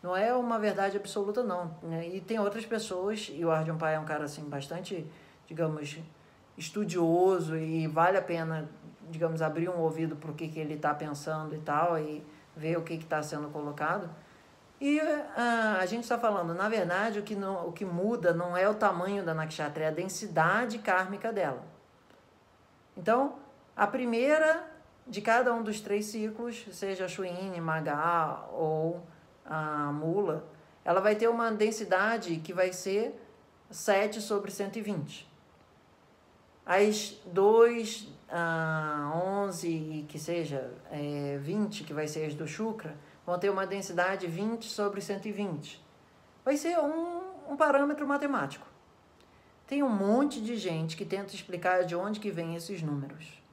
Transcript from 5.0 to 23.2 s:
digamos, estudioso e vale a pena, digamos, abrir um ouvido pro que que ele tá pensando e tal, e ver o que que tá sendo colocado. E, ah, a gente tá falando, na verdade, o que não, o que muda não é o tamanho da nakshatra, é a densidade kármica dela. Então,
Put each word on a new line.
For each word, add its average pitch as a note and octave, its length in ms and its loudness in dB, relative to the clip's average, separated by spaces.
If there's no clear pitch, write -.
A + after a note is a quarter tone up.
digamos, D#3 500 -4
estudioso E3+ 1000 2
e D#3+ 320 0
vale E3+ 300 4
a F#3 40 4
pena, D#3+ 480 -4
digamos, E3 320 -2
abrir D#3+ 280 0
um F3 100 -2
ouvido D#3+ 380 0
pro D#3 160 -10
que D#3 160 -8
que D#3+ 100 -8
ele D3+ 180 -4
tá D3+ 160 0
pensando D#3 640 -6
e D#3 40 -8
tal, D#3 380 2
e D3+ 240 -4
ver D#3+ 220 -2
o E3 60 -2
que E3 140 -6
que D#3+ 80 -10
tá D3+ 180 -2
sendo D3 260 -6
colocado. D3+ 600 -4
E, C#4+ 200 2
ah, A#3 800 2
a F#3 60 2
gente A3+ 220 -4
tá A#3 120 0
falando, F#3 340 2
na G3 160 0
verdade, G#3 500 2
o G3+ 40 -6
que G#3+ 100 -6
não, F#3+ 340 -4
o E3+ 40 -6
que G3 140 -6
muda F3+ 480 2
não F3 220 0
é F#3+ 140 6
o G#3 60 2
tamanho G3 480 2
da E3 100 -2
nakshatra, D#3 520 -2
é - 20 2
a D#3 40 2
densidade F#3 840 2
kármica G3 540 0
dela. D3+ 320 0
Então, A#3+ 420 2